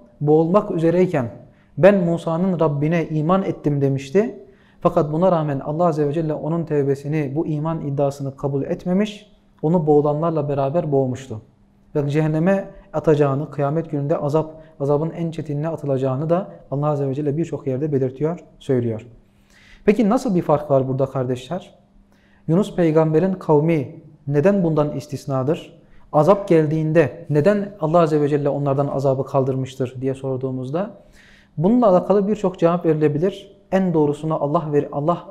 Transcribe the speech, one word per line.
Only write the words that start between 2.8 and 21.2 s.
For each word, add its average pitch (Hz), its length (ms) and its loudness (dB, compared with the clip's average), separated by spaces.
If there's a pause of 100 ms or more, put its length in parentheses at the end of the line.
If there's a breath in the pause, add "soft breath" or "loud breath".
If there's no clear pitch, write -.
iman 160 360 0
ettim." 147 380 -2
demişti. 139 580 0 (420 loud breath)
Fakat 165 300 2
buna 175 200 2
rağmen 151 280 -2
Allah 156 260 -2
Azze 151 220 0
ve 143 60 -2
Celle 156 200 -2
onun 160 320 -4
tövbesini, 143 680 -2
bu 165 120 -2
iman 160 400 -4
iddiasını 139 500 -4
kabul 139 260 -4
etmemiş, 180 680 -4 (300)
onu 156 260 0
boğulanlarla 147 600 2
beraber 143 420 -2
boğmuştu. 127 500 -2 (540)
Ve 143 140 -2
cehenneme 156 600 0 (240 loud breath)
atacağını, 147 580 2
kıyamet 151 400 -2
gününde 147 260 -2
azap, 156 440 -2 (180 loud breath)
azabın 147 300 0
en 165 220 -6
çetinine 151 360 -6
atılacağını 139 600 -2
da 185 180 0 (240 loud breath)
Allah 143 160 -2
Azze 143 200 0
ve 131 60 -2
Celle 147 240 -2
birçok - 300 -4
yerde 139 240 -2
belirtiyor, 143 480 -2 (200)
söylüyor. 120 460 -2 (800 soft breath)
Peki 214 240 4
nasıl 247 260 0
bir 170 60 2
fark 147 300 0
var 135 160 2
burada 131 180 -2
kardeşler? 131 720 -6 (720 soft breath)